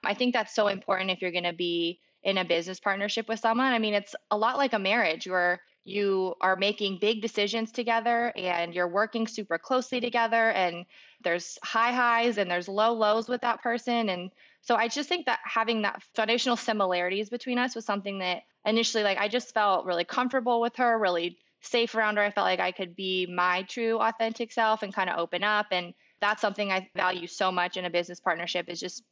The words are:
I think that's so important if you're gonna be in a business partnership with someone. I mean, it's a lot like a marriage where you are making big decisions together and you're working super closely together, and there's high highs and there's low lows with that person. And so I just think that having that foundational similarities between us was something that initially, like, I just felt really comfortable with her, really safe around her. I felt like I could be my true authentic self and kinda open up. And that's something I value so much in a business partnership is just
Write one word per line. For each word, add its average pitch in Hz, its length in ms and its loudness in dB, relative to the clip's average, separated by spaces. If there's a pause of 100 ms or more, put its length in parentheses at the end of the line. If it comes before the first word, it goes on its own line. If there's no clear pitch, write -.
I 202 100 0
think 247 200 0
that's 220 200 -2
so 208 140 4
important 190 420 -2
if 185 120 -2
you're 185 100 -2
gonna 175 200 -2
be 170 480 -2 (220)
in 196 160 0
a 185 60 0
business 170 360 -2
partnership 202 480 -2
with 220 120 -4
someone. 247 320 2
I 233 60 2
mean, 214 160 0
it's 202 200 -2 (160)
a 214 60 2
lot 226 200 2
like 269 160 2
a 220 60 0
marriage 190 480 0
where 180 340 2 (240)
you 190 560 0
are 185 140 4
making 196 460 -2
big 214 200 0
decisions 220 520 -2
together 233 640 0
and 170 360 -2
you're 175 160 0
working 214 380 0
super 196 320 -4
closely 254 420 -2
together, 226 500 2
and 175 360 0 (380)
there's 175 400 -2
high 233 280 2
highs 240 460 2
and 185 120 0
there's 175 180 -2
low 208 240 2
lows 220 360 2
with 247 120 -2
that 233 220 0
person. 233 460 0
And 180 220 -4 (300)
so - 160 2
I 226 100 2
just 285 220 -4
think 349 180 -2
that 240 180 0
having 220 380 0
that 202 200 -2 (120)
foundational 226 420 2
similarities 196 720 0
between 240 300 -4
us 247 160 0
was 226 100 -8
something 202 360 -4
that 180 220 -2 (220)
initially, 226 380 2
like, 196 160 2
I 202 80 0
just 233 260 -2
felt 202 340 2
really 175 180 0
comfortable 247 560 0
with 233 160 -2
her, 240 200 2
really 175 420 0 (240)
safe 233 340 0
around 214 200 2
her. 208 60 4
I 202 80 2
felt 202 140 0
like 185 160 2
I 185 100 2
could 180 240 -8
be 185 320 -2
my 180 380 2
true 226 340 -2
authentic 226 540 -2
self 220 320 2
and 196 100 -8
kinda 185 240 0
open 170 240 -2
up. 208 300 2
And 180 220 -2 (260)
that's 214 200 0
something 202 300 -2
I 190 260 -2
value 185 300 0
so 190 240 0
much 180 260 0
in 185 80 -6
a 175 60 -2
business 175 300 -2
partnership 170 480 -2
is 175 100 -10
just - 340 -10